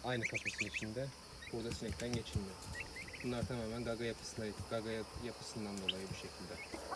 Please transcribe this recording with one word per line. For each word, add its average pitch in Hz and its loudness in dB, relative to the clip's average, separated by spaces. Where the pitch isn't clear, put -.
aynı 120 4
kafesin - 2
içinde 110 2
burada 117 2
sinekten 120 2
geçilmiyor. 104 2
Bunlar 120 4
tamamen 117 2
gaga 117 2
yapısına-, 113 0
gaga 113 2
yap-, 110 -2
yapısından 104 -2
dolayı 95 0
bu - -2
şekilde. - -6